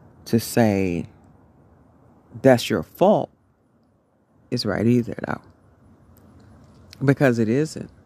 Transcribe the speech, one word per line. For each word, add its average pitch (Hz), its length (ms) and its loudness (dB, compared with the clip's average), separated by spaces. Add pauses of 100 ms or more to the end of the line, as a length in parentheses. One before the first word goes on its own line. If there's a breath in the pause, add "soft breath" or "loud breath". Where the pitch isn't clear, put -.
(260 loud breath)
to 117 140 0
say, 98 680 -2 (1400)
"That's 127 260 4
your 92 140 -2
fault," - 480 0 (1200)
is 123 120 -6
right 95 220 -2
either, 117 300 0 (100)
though. - 160 -6 (1600)
Because 131 360 2
it 110 100 0
isn't. 143 400 -4 (160)